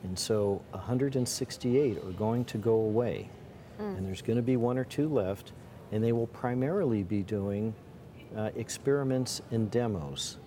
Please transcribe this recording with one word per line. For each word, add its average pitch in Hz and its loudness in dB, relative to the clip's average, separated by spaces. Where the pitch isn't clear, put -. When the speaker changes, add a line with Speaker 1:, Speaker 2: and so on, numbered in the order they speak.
Speaker 1:
And 92 -4
so 101 2
a 95 -8
hundred 127 0
and 123 2
sixty-eight 127 2
are 95 -6
going 113 2
to - -6
go 110 4
away. 110 2
Speaker 2:
Mm. 202 -4
Speaker 1:
And 190 -2
there's 190 -6
gonna 117 2
be 127 4
one 123 2
or 127 0
two 143 0
left, 101 0
and 107 2
they 117 4
will 117 2
primarily 127 0
be 101 0
doing, 101 -2
uh, 107 -2
experiments 131 0
and 113 2
demos. 95 0